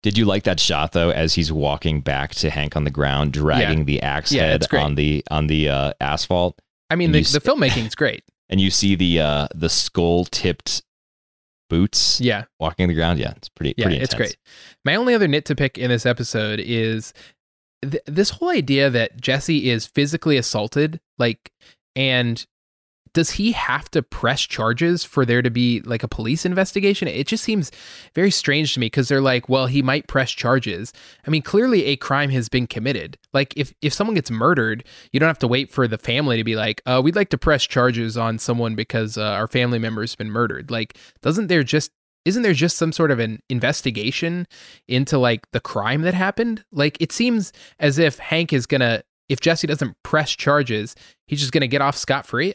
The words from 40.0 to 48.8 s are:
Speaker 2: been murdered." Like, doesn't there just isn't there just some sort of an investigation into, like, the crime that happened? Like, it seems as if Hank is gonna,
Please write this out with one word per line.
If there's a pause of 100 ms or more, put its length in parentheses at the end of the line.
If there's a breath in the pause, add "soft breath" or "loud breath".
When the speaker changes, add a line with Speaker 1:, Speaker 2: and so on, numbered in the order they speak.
Speaker 2:
been
murdered."
Like, (280 loud breath)
doesn't
there
just (380)
isn't
there
just
some
sort
of
an
investigation (420 loud breath)
into,
like,
the
crime
that
happened?
Like,
it
seems (260 loud breath)
as
if
Hank
is
gonna, (260)